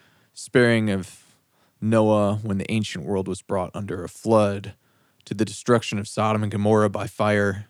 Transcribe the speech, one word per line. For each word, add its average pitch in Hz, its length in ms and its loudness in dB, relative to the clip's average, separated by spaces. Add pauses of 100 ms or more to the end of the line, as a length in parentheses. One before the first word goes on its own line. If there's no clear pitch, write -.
(340)
sparing 117 560 2
of 95 360 -6 (560)
Noah 107 600 2
when 104 160 -4
the - 140 -6
ancient 107 340 -4
world 95 220 -4
was 95 140 -6
brought 92 340 -4
under 92 260 -8
a 82 80 -10
flood, 101 680 0 (500)
to - 80 -10
the 107 100 -2
destruction 110 560 0
of 98 80 -8
Sodom 107 340 -2
and 104 100 -4
Gomorrah 107 380 4
by 101 160 -6
fire 104 640 0